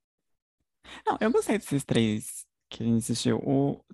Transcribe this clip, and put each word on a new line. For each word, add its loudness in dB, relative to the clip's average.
Não, 0
eu 2
gostei 2
desses -2
três 0
que -12
a -2
gente 4
assistiu. 0
O, 0